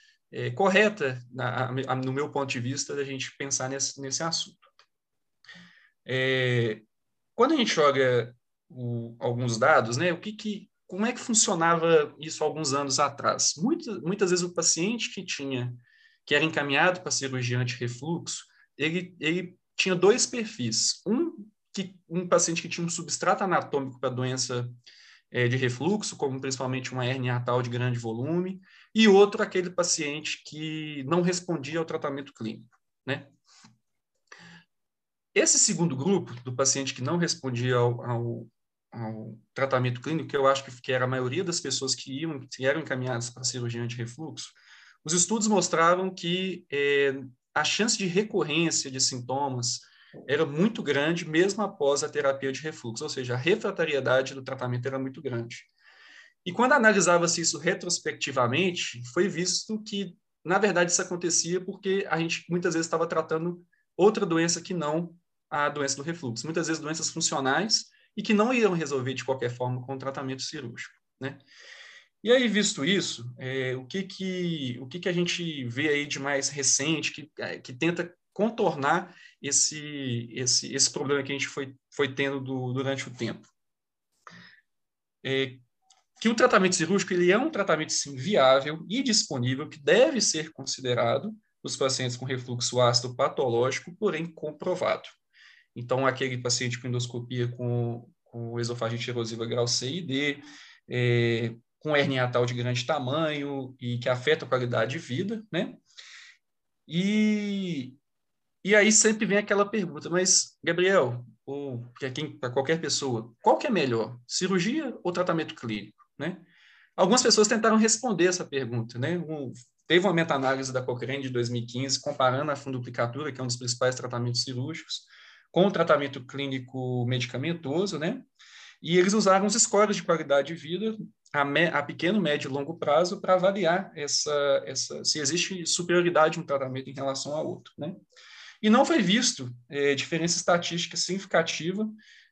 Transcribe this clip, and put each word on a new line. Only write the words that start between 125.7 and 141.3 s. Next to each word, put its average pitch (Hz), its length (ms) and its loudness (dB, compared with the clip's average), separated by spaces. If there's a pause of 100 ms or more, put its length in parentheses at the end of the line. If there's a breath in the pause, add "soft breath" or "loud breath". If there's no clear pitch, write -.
tratamento 147 540 2
clínico 127 840 -4
medicamentoso, 147 880 -2
né? 180 240 -4 (640 loud breath)
E 165 140 2
eles 185 160 6
usaram 196 320 6
os 208 100 0
scores 208 400 4
de - 80 -6
qualidade 147 500 2
de 165 80 -10
vida 185 340 -4 (380)
a 143 100 2
me-, 143 240 4
a 143 140 0
pequeno, 156 400 0
médio 147 280 0
e 131 40 -6
longo 143 240 -6
prazo 175 420 2
pra 190 140 2
avaliar 185 640 2
essa, 143 680 0
essa, 139 380 -6
se - 160 0
existe 170 460 -2
superioridade 175 680 2
de 165 40 -6
um 156 60 -6
tratamento 135 440 -4
em 139 40 -14
relação 135 420 -6
ao 156 120 -4
outro, - 300 -10
né? 156 180 -8 (640 loud breath)
E 214 80 4
não 254 160 8
foi 320 160 4
visto, 185 500 2 (180)
é, 143 260 2
diferença 165 420 -2
estatística 170 600 0
significativa, 185 920 -2 (420 loud breath)